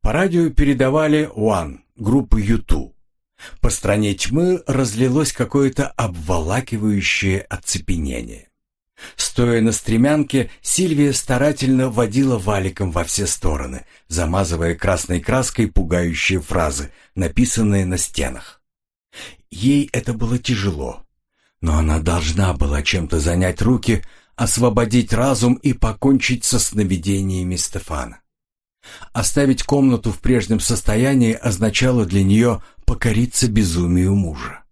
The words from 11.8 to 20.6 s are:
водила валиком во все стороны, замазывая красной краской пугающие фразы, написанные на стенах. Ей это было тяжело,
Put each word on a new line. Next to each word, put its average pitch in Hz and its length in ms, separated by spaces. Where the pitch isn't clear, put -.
водила 120 480
валиком 95 540
во 85 140
все 98 240
стороны, 65 580
замазывая 85 680
красной 87 460
краской 120 480
пугающие 87 720
фразы, 71 500
написанные 101 720
на 90 100
стенах. - 640
Ей 139 400
это 120 220
было 113 220
тяжело, 95 680